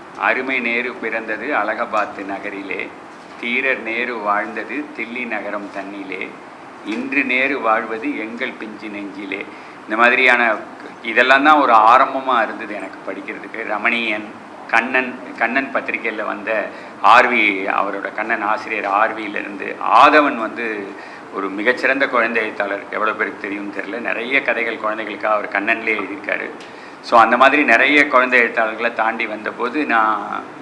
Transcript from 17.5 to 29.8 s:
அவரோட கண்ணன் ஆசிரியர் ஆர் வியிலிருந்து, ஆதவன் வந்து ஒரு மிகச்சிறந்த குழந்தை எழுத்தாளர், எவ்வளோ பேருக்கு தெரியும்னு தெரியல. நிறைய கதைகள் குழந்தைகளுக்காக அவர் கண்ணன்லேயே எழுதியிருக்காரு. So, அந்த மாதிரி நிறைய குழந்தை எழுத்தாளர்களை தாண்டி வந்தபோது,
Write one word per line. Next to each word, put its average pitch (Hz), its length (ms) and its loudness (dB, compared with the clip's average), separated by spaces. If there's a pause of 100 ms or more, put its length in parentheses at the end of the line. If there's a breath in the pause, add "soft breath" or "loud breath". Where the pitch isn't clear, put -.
அவரோட 98 460 -2
கண்ணன் 110 280 -2
ஆசிரியர் 104 440 -2
ஆர் 107 280 2
வியிலிருந்து, 101 640 -8 (180)
ஆதவன் 143 420 8
வந்து 107 520 -6 (460 loud breath)
ஒரு 98 160 -6
மிகச்சிறந்த 123 580 0
குழந்தை 117 360 0
எழுத்தாளர், 101 480 -6
எவ்வளோ 104 220 -2
பேருக்கு 104 280 -6
தெரியும்னு 101 400 -8
தெரியல. 104 180 -8
நிறைய 117 420 -2
கதைகள் 113 380 -4
குழந்தைகளுக்காக 107 560 -2
அவர் 101 160 -4
கண்ணன்லேயே 110 480 -2
எழுதியிருக்காரு. 95 500 -6 (520 loud breath)
So, 120 180 6
அந்த 113 180 6
மாதிரி 139 260 6
நிறைய 135 440 6
குழந்தை 127 320 4
எழுத்தாளர்களை 117 540 0
தாண்டி 113 340 -2
வந்தபோது, 110 580 -4